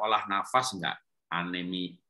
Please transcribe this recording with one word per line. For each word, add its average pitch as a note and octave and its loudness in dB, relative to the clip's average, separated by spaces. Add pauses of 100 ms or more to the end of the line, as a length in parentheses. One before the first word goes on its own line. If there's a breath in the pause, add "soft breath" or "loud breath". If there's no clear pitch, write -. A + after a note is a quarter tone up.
olah G#2+ 2
nafas G2+ 2
nggak? - -6
Anemi-, F2+ -2 (140)